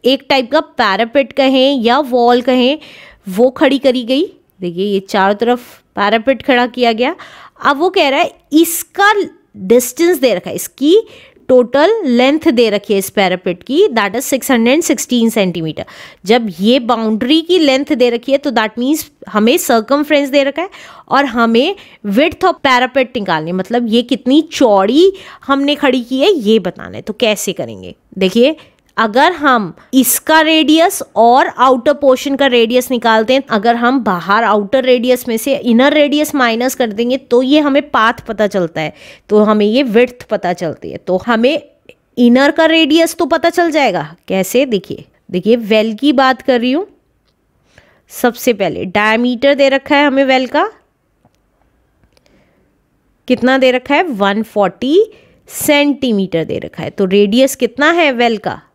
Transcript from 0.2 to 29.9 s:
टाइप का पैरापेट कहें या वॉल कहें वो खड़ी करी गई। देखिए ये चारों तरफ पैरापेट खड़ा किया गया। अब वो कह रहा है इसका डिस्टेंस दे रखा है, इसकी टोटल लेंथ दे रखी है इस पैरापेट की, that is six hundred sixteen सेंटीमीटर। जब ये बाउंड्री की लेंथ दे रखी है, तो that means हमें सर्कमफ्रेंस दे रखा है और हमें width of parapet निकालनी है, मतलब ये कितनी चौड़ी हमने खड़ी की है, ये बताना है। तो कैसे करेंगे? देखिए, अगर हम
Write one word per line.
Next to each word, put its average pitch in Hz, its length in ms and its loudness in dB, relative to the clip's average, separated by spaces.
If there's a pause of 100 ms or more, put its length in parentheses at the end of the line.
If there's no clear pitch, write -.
टाइप 262 240 0
का 302 80 2
पैरापेट 233 720 -2
कहें 262 500 0
या 233 160 2
वॉल 247 440 2
कहें 254 360 0 (500)
वो 220 220 2
खड़ी 262 280 0
करी 254 260 0
गई। 262 200 0 (360)
देखिए 175 240 -6
ये 202 160 -2
चारों 196 340 0
तरफ 240 260 -2 (340)
पैरापेट 220 480 0
खड़ा 247 240 0
किया 240 260 -2
गया। 247 220 -2 (500)
अब 277 140 0
वो 339 120 0
कह 320 180 0
रहा 269 120 0
है - 120 -2 (200)
इसका 339 600 0 (440)
डिस्टेंस 247 600 0
दे 247 160 2
रखा 175 160 -8
है, - 60 -8
इसकी 302 400 0 (520)
टोटल 277 560 2
लेंथ 269 440 2
दे 233 220 2
रखी 202 220 -4
है 196 60 0
इस 190 120 -6
पैरापेट 180 520 -4
की, 320 260 0
that 214 260 -2
is 240 200 -6
six 247 160 -4
hundred 254 400 2
sixteen 233 400 0
सेंटीमीटर। 170 540 -4 (400)
जब 220 260 0 (100)
ये 233 180 4
बाउंड्री 233 640 0
की 349 180 0
लेंथ 285 340 0
दे 247 180 2
रखी 240 220 -4
है, 277 60 2
तो 285 120 -2
that 220 280 -4
means 277 260 -2 (240)
हमें 220 280 2
सर्कमफ्रेंस 285 720 0
दे 277 160 2
रखा 277 180 -4
है 381 80 -8 (380)
और 269 160 2
हमें 240 520 0 (300)
width 262 380 0
of 359 100 2 (120)
parapet 254 500 0
निकालनी 170 340 -4
है, 185 60 -4
मतलब 233 320 -4
ये 233 140 2
कितनी 262 400 0
चौड़ी 254 680 2 (340)
हमने 277 280 0
खड़ी 262 300 0
की 262 160 -4
है, 370 120 2
ये 220 260 2
बताना 104 380 -8
है। 113 60 -14
तो 220 100 -10
कैसे 208 400 -2
करेंगे? 104 420 -12 (240)
देखिए, 233 380 2 (400)
अगर 240 360 0
हम 262 420 -2 (200)